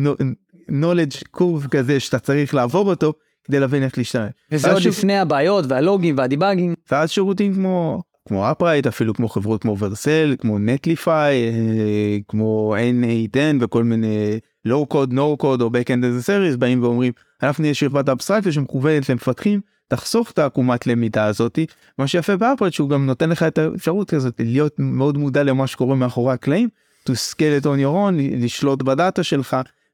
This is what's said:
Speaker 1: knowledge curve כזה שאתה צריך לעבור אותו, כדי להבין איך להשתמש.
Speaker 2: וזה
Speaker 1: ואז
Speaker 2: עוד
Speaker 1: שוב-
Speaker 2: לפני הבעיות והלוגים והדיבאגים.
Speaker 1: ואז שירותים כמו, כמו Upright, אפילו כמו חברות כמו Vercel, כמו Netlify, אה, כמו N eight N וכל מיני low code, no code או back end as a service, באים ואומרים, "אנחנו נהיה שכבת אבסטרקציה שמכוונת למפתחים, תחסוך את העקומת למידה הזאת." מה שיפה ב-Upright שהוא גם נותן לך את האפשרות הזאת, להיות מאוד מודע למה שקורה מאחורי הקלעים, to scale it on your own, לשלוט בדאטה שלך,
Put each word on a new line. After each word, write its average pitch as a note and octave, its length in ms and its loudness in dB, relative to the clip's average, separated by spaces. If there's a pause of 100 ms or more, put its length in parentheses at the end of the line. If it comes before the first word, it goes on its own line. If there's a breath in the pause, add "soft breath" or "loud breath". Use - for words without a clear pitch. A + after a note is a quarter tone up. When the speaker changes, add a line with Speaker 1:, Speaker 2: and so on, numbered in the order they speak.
(680)
Speaker 1:
knowledge D#3+ 680 -2
curve E3 340 0
כזה C#3 280 2
שאתה - 200 -4
צריך C#3+ 340 0
לעבור C#3+ 360 0
אותו, D#3 240 0 (300)
כדי C#3 160 0
להבין C3+ 240 0
איך B2+ 140 -4
להשתמש. A#2+ 340 -4 (200)
Speaker 2:
וזה D3+ 160 0
Speaker 1:
ואז - 80 6
Speaker 2:
עוד F#3+ 80 2
Speaker 1:
שוב- G#3+ 80 2
Speaker 2:
לפני G3 280 0
הבעיות D#3+ 480 2
והלוגים D#3+ 500 2
והדיבאגים. E3+ 560 0 (180)
Speaker 1:
ואז D#3 200 2
שירותים G3 420 0
כמו, F#3 480 -2 (260)
כמו G#2 240 0
Upright, D#3 360 2
אפילו A2 260 -2
כמו A2+ 160 -2
חברות G#2+ 320 -2
כמו G#2+ 180 0
Vercel, C#3+ 600 0
כמו G#2+ 180 -2
Netlify, C3+ 500 -2
אה, A2+ 1080 2 (100)
כמו G#2+ 500 0
N A#2+ 280 2
eight A2+ 300 -2
N C#3+ 280 2
וכל A#2 200 0
מיני A2 560 0 (280)
low C#3+ 260 0
code, C#3 180 0
no C#3+ 320 0
code C3 180 2
או A#2 60 2
back B2 200 -2
end B2 160 0
as B2 200 -2
a - 40 -14
service, F#3+ 300 0
באים B2 260 2
ואומרים, A#2+ 300 0 (300 soft breath)
"אנחנו C#3+ 180 0
נהיה D3+ 120 2
שכבת C#3+ 360 0
אבסטרקציה G3 420 0
שמכוונת C#3+ 580 0
למפתחים, C#3+ 520 0 (260)
תחסוך - 440 -2
את - 80 -4
העקומת B2+ 480 0
למידה A#2 380 0
הזאת." A#2 340 0 (380 soft breath)
מה C3+ 100 0
שיפה F3+ 300 0
ב-Upright A3+ 340 2
שהוא C#3+ 180 -2
גם C#3 160 2
נותן C3+ 240 0
לך E3+ 140 0
את D#3+ 140 0
האפשרות E3+ 560 -2
הזאת, C3 300 -2
להיות C#3 360 0
מאוד C3+ 380 0
מודע C#3+ 260 0
למה C3+ 240 2
שקורה C3 280 0
מאחורי B2+ 380 0
הקלעים, F3 360 0 (400)
to - 20 2
scale D3 500 0
it C#3 40 0
on C#3 200 2
your D3 100 0
own, G3 200 0 (280)
לשלוט C3+ 400 0
בדאטה E3 400 0
שלך, C#3 340 -2 (360)